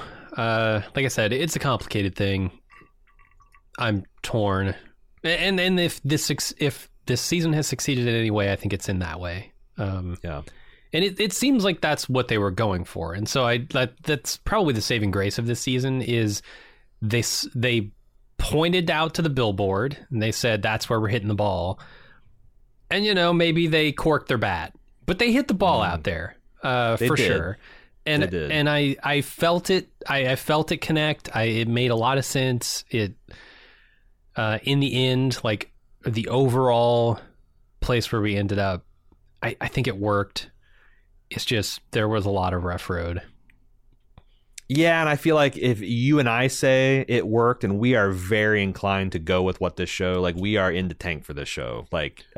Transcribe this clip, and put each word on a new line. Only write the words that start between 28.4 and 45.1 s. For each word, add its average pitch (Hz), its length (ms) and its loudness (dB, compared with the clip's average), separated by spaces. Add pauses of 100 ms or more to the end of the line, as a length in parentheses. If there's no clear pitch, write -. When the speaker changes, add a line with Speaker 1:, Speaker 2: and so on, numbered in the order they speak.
Speaker 1:
and 147 160 2
I, 147 360 2
I 143 180 0
felt 170 480 0
it. 185 200 0 (180)
I, 135 240 0
I 131 40 0
felt 156 360 0
it 160 100 -4
connect. 151 540 -2
I, 110 80 0
it 113 240 0
made 120 240 2
a 117 40 2
lot 123 220 2
of 135 80 -2
sense. 131 640 -2
It, 104 240 -2 (1200)
uh, 110 280 0
in 139 160 2
the 127 280 2
end, 127 360 2
like, 107 280 -2 (320)
the 113 260 -2
overall 120 880 4 (600)
place 120 320 0
where 113 100 0
we 104 140 2
ended 101 220 0
up, 95 260 0 (600)
I, 113 180 -4
I - 60 -4
think 131 200 -2
it 101 100 -2
worked. 101 520 -2 (800)
It's - 160 -8
just, - 340 -2 (120)
there 107 180 0
was 107 160 0
a 101 60 0
lot 92 240 0
of 87 80 -2
rough 87 260 -6
road. 87 320 -4 (1500)
Speaker 2:
Yeah, 165 340 4
and 156 80 2
I 143 80 0